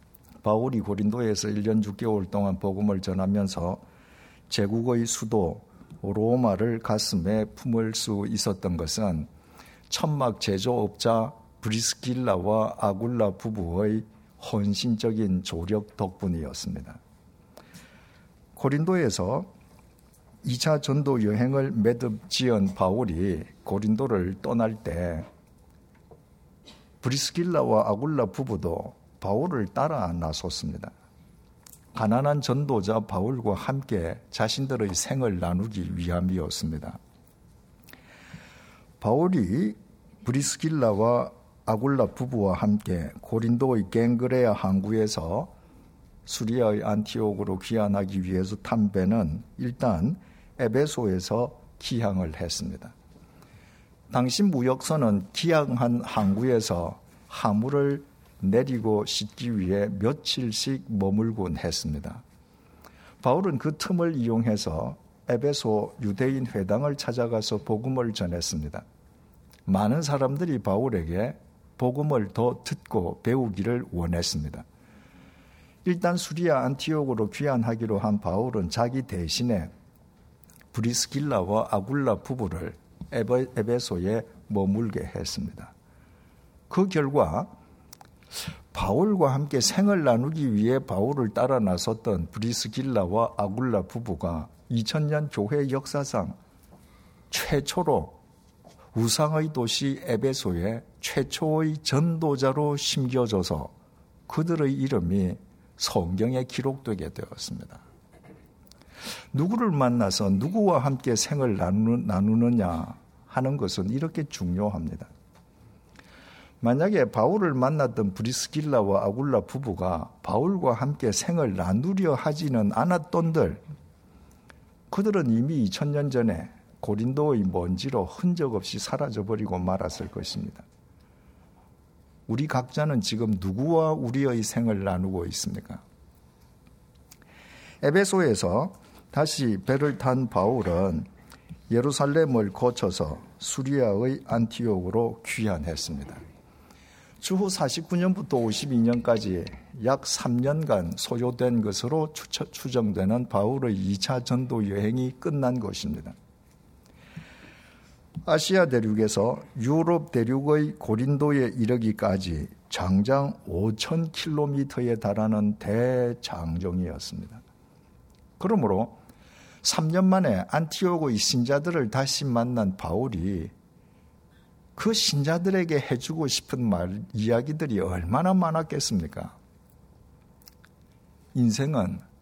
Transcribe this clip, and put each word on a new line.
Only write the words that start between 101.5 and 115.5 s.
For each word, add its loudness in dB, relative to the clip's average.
전도자로 0
심겨져서 0
그들의 0
이름이 0
성경에 0
기록되게 -4
되었습니다. -12
누구를 2
만나서 2
누구와 4
함께 0
생을 0
나누-, 2
나누느냐 2
하는 -2
것은 -2
이렇게 -4
중요합니다. -4